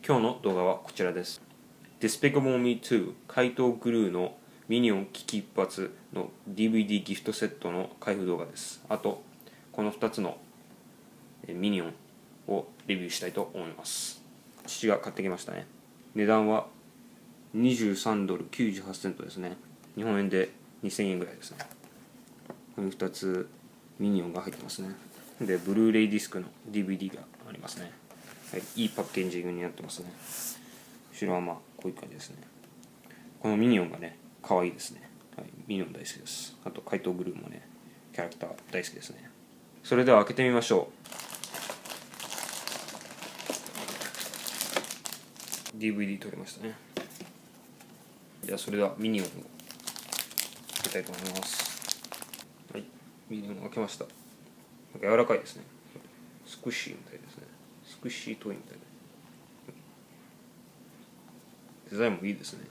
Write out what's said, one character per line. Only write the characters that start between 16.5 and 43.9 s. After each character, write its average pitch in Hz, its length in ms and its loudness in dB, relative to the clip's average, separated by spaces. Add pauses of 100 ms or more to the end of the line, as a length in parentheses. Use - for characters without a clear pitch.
二 120 220 6
十 107 180 4
三 104 320 2
ド 92 100 2
ル - 140 -4
九 110 220 2
十 95 100 -6
八 95 120 -8
セ 95 160 -2
ン - 40 -6
ト - 80 -10
で - 80 -8
す - 60 -12
ね。 90 200 -6 (380)
日 101 80 -4
本 107 160 4
円 101 100 4
で 95 220 4 (320)
二 101 80 0
千 101 180 2
円 90 120 2
ぐ 87 40 -2
ら - 60 -8
い - 60 -14
で - 80 -16
す - 80 -14
ね。 - 60 -16 (1160)
こ - 80 -4
の 95 80 2
二 92 200 -2
つ 92 380 0 (520)
ミ 101 80 4
ニ 95 140 6
オ 85 40 -2
ン 85 60 -4
が - 100 -4
入 95 80 -6
っ - 60 -10
て - 80 -12
ま - 60 -10
す - 120 -8
ね。 95 140 -8 (440)
で、 95 180 2
ブ 92 160 2
ル 113 160 8
ー - 20 6
レ 110 80 8
イ 107 80 8
デ 104 80 2
ィ - 20 4
ス - 100 -2
ク 95 120 -4
の 90 60 -8 (200)
デ 104 140 0
ィ - 20 2
ー 92 40 0
ブ 95 80 0
イ 90 40 -4
デ 95 80 -4
ィ 92 60 -4
ー - 20 -10
が - 60 -12 (260)
あ - 60 -14
り - 60 -12
ま - 100 -12
す - 100 -8
ね。 87 140 -12 (600)
は 95 60 -4
い、 92 40 -6 (120)
い 113 120 2
い - 20 2
パ 107 140 -2
ッ - 60 2
ケ - 120 -2
ー 92 100 0
ジ 87 100 -2
ン - 20 -4
グ 90 100 -2
に 87 80 -4
な 87 80 -2
っ - 20 -4
て - 120 -12
ま 80 80 -10
す - 100 -8
ね。 90 100 -10 (1000)
後 - 140 -4
ろ 92 80 2
は 90 80 2
ま 85 100 -2
あ、 80 40 -4 (200)
こ - 80 -16
う 92 40 -2
い - 20 -2
う 87 40 -10
感 - 140 -14
じ - 60 -14
で 76 60 -14
す - 100 -14
ね。 - 80 -16 (1000)
こ 107 100 0
の 107 100 4
ミ 113 80 8
ニ 117 120 8
オ 90 60 4
ン 82 60 -4
が 82 80 -8
ね、 85 200 -10 (240)
可 92 160 4
愛 90 100 4
い 85 40 0
で - 80 -12
す - 120 -8
ね。 - 100 -16 (340)
は - 80 -12
い、 - 20 -12 (200)
ミ 104 100 -2
ニ 92 60 0
オ - 20 0
ン - 80 -8
大 - 60 -12
好 - 100 -10
き - 60 -8
で - 120 -14
す。 - 380 -10
あ 92 60 -6
と、 - 100 -10
怪 - 220 -2
盗 92 100 0
グ 90 100 -2
ル 90 140 -4
ー 78 60 -10
も 76 80 -12
ね、 - 180 -16 (460)
キ - 60 -4
ャ - 20 0
ラ 85 80 -4
ク - 60 -16
タ 85 100 -8
ー 82 40 -8 (220)
大 92 100 -2
好 - 60 -6
き - 40 -10
で - 100 -14
す - 80 -14
ね。 - 200 -16 (540)
そ - 100 2
れ 123 120 8
で 131 40 10
は 107 140 12
開 - 40 0
け 131 140 2
て 127 60 8
み 123 60 6
ま 117 80 6
し - 100 2
ょ 92 160 6 (4000)